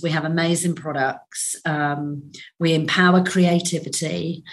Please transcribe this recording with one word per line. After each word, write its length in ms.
we 80
have 160
amazing 480
products, 920
um, 680
we 160
empower 500
creativity, 1300